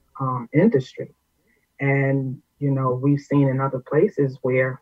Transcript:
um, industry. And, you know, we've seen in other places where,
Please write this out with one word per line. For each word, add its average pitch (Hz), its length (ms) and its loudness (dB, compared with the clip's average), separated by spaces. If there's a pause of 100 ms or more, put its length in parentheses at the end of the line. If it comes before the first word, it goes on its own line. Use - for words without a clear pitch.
(200)
um, 127 340 -6
industry. 196 580 0 (680)
And, 135 640 0 (180)
you 139 120 0
know, 131 200 0
we've 143 300 0
seen 143 260 2
in 131 140 0
other 135 180 -4
places 143 640 0
where, 131 400 0